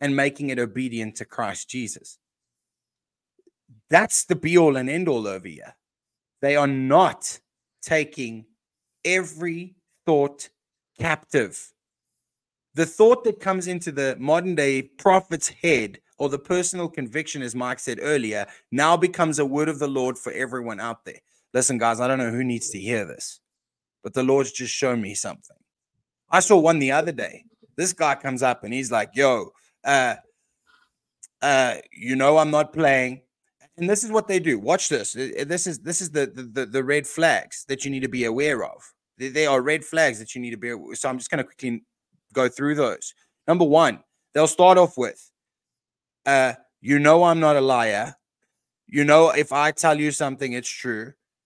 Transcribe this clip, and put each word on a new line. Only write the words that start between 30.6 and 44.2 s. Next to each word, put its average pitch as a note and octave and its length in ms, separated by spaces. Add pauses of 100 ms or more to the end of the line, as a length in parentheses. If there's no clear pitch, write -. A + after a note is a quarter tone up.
uh, C3 340 (160)
you A#2+ 240
know C#3 220
I'm D3+ 140
not D3+ 220
playing." C3+ 480 (560)
And F3 120
this G#3 140
is A3 80
what G#3+ 160
they F#3+ 120
do. D3 200
Watch D3+ 300
this. A#2 260
Uh, C3 300
this F3 220
is, D3+ 120
this E3 220
is E3+ 80
the, D3 160
the, B2+ 180
the, A#2+ 220
the B2+ 180
red C#3+ 240
flags - 600
that C3+ 180
you C#3 60
need C3+ 100
to C3 80
be B2 160
aware B2 400
of. - 160 (380)
There, C3 100
there D3 220
are C3 100
red D3 240
flags D3+ 340
that A2+ 140
you B2 80
need A#2+ 100
to A2+ 60
be A#2+ 160
aw-, A2 220
so C3+ 120
I'm C3 120
just A#2 100
gonna C#3+ 140
quickly A#2+ 400 (500)
go B2+ 160
through C#3+ 260
those. B2 380 (340)
Number F3 180
one, D3 380 (300)